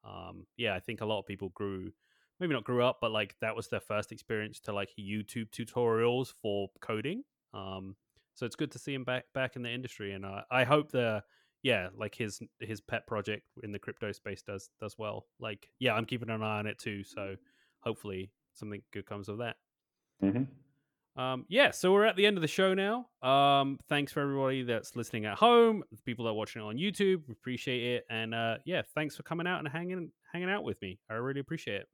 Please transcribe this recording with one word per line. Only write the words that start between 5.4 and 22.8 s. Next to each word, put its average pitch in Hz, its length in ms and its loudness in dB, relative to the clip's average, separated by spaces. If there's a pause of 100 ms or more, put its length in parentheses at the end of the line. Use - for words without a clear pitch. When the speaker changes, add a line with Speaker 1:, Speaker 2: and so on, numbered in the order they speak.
Speaker 1:
tutorials 120 840 2
for 101 380 -2 (100)
coding. 135 440 -4 (280)
Um, 95 440 -8 (380)
so 123 120 -6
it's - 100 -10
good 147 160 -2
to 127 60 -14
see 139 160 -8
him 131 100 -6
back, 127 300 -4
back 131 220 -2
in 123 60 -8
the 120 80 -6
industry. 117 420 -6
And 98 120 -8
I, 98 260 -8
I 127 140 4
hope 147 280 2
the, 113 300 2 (400)
yeah, 98 320 2
like, 107 200 -6
his, 107 260 -6 (200)
his 107 200 -8
pet - 260 -6
project 104 400 -4 (160)
in 104 100 -10
the 101 60 -8
crypto - 340 -8
space - 300 -10
does, 98 280 -10 (100)
does 107 160 -10
well. 107 320 -8 (100)
Like, 110 300 -10 (100)
yeah, 123 160 2
I'm 113 120 0
keeping 117 240 -4
an 110 120 -2
eye 107 180 0
on 104 60 -4
it 104 120 -6
too. 101 260 -6
So 98 320 -8 (440)
hopefully 98 520 -6 (220)
something 104 280 -10 (100)
good 101 120 -10
comes 104 240 -10
of 104 100 -8
that. 117 180 -8 (680)
Speaker 2:
Mm-hmm. 104 220 4 (760)
Speaker 1:
Um, 127 300 -2
yeah, 254 220 6
so 185 200 4
we're 202 140 8
at 185 100 4
the 202 80 6
end 208 140 6
of - 20 0
the 156 80 2
show 190 240 4
now. 208 380 0 (100)